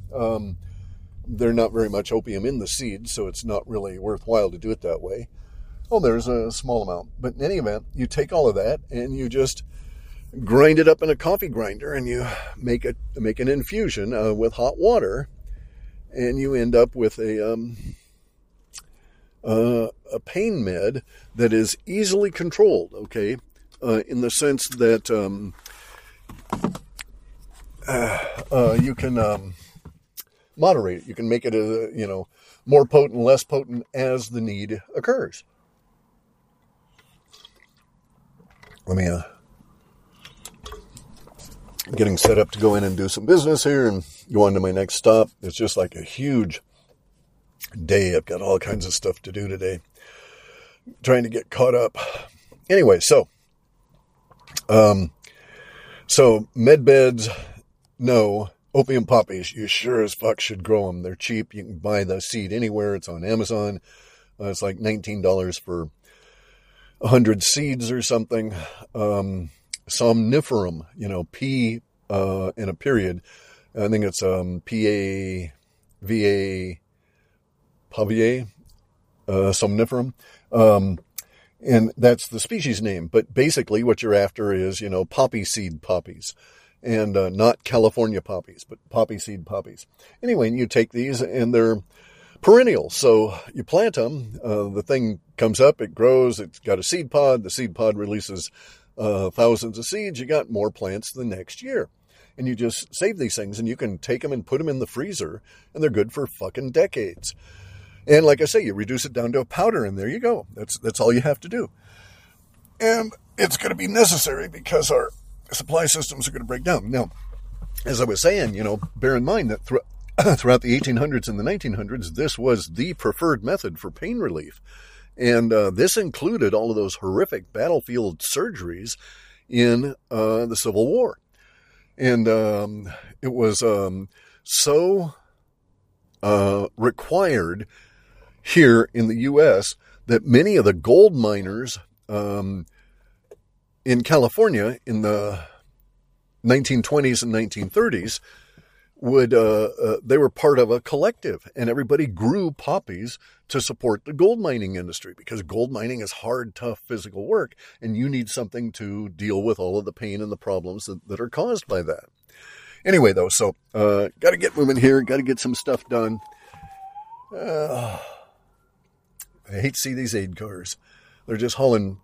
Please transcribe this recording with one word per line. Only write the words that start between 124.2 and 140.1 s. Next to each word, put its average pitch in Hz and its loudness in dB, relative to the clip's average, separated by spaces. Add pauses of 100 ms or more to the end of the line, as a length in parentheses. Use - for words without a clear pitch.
And, 117 4
uh, 104 4
this 95 2
included 165 -2
all 110 0
of 110 -2
those 101 -2
horrific 95 -4
battlefield 120 -2
surgeries 113 -8 (520)
in, 120 2 (140)
uh, 110 0
the 113 -6
Civil 123 0
War. 233 -2 (800)
And, 120 2
um, 104 -2 (300)
it 131 -6
was, 110 0
um, 98 0 (340)
so, 170 2 (1080)
uh, 101 2 (100)
required 113 -2 (760)
here 120 8
in 117 0
the 113 -2
U 139 4
S 104 4 (320)
that 117 2